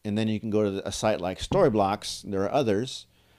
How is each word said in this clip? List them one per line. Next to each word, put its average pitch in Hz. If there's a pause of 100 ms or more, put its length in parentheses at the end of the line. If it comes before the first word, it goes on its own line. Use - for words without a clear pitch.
and 104
then 110
you 110
can 110
go 104
to 95
a 98
site 107
like 92
Storyblocks. 107
There 98
are 101
others 120 (320)